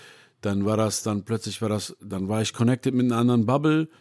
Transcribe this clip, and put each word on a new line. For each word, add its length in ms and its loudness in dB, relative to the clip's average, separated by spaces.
Dann 240 0
war 120 0
das, 260 0
dann 200 -2
plötzlich 380 -6
war 80 -2
das, 320 -4
dann 260 -6
war 140 0
ich 120 -4
connected 420 0
mit 100 2
einer 120 2
anderen 280 4
Bubble. 420 2